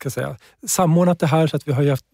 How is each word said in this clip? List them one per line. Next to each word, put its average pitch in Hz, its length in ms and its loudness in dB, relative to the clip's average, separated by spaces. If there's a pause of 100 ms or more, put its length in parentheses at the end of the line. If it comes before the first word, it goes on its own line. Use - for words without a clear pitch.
ska 135 100 -8
säga, 139 260 -8 (300)
samordnat 175 520 2
det 175 80 0
här 160 200 2
så 151 100 -2
att - 120 -8
vi 143 40 0
har 131 100 0
ju 143 80 2
haft 131 240 -4